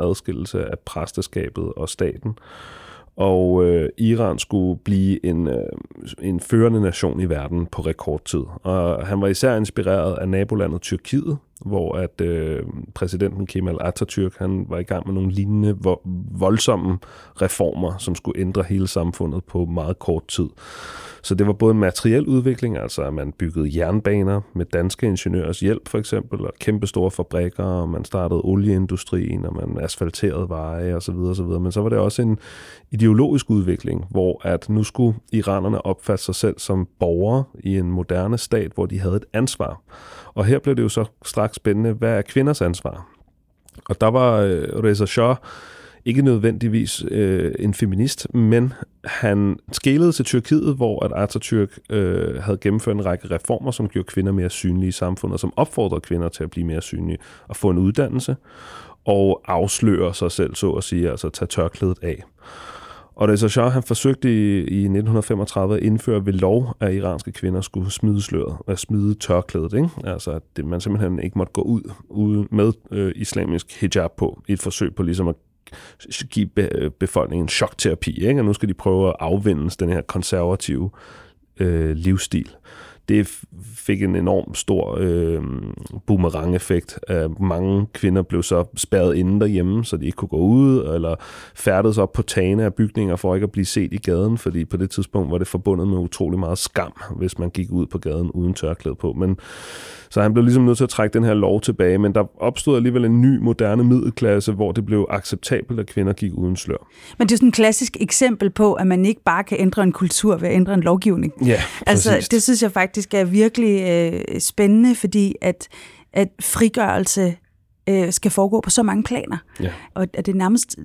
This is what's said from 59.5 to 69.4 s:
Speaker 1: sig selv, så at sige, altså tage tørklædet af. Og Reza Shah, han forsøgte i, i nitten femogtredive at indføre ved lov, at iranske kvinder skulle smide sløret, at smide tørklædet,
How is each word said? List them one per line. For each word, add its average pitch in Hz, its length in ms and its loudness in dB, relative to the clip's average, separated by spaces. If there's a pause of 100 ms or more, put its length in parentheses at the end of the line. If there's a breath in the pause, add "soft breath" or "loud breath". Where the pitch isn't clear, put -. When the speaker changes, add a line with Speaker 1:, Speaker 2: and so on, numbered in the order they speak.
Speaker 1:
sig 87 180 -2
selv, 87 220 -2
så 95 160 0
at - 140 -2
sige, 87 260 -2
altså 80 180 -6
tage 87 200 -6
tørklædet 90 540 -2
af. 80 200 -6 (920 loud breath)
Og 104 120 2
Reza 107 200 4
Shah, 123 240 2
han 131 100 2
forsøgte 127 500 0
i, 101 320 2 (200)
i 101 40 2
nitten 107 340 2
femogtredive 101 540 0
at - 60 -2
indføre 107 440 0
ved 101 60 0
lov, 101 480 2
at 95 140 0
iranske 92 380 -4
kvinder 92 280 -2
skulle 95 300 -4
smide 104 320 0
sløret, 78 340 -4 (100)
at 92 120 -4
smide 104 360 0
tørklædet, 87 600 -2